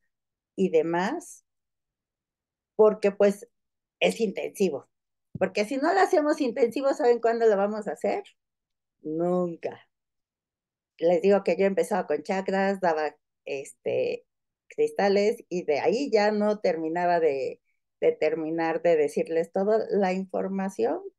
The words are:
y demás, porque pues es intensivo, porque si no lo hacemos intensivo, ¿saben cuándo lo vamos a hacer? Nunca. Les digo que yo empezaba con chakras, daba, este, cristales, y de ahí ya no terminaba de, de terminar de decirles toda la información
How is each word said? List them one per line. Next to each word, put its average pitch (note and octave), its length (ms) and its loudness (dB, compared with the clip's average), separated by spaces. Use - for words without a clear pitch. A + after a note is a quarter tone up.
y F#3+ 160 2
demás, E3+ 760 0
porque G#3 360 4
pues G3+ 360 0
es F3+ 220 0
intensivo, D#3+ 680 -4
porque F#3+ 280 -2
si C4 120 -4
no D#4 160 0
lo G4 60 2
hacemos D#4 420 2
intensivo, C#4 520 0
¿saben A#3+ 280 2
cuándo A#3 260 2
lo G#3 100 4
vamos G#3 300 -2
a E3 60 -4
hacer? F4+ 300 -4
Nunca. E3+ 800 -4
Les E3+ 240 2
digo G3 220 4
que F3 140 0
yo F#3+ 80 2
empezaba F#3 420 -2
con D3+ 160 -2
chakras, F#3+ 580 -2
daba, D#3 340 -2
este, C3 800 -6
cristales, G3+ 840 0
y F3 140 -4
de D3 160 0
ahí G#3+ 320 0
ya G#3 200 2
no G#3 280 0
terminaba F3 600 0
de, C#3 420 -2
de D#3+ 120 4
terminar D#3+ 680 -2
de E3+ 160 4
decirles D#3+ 540 -2
toda G#3 380 0
la F#3+ 240 0
información G3 880 -4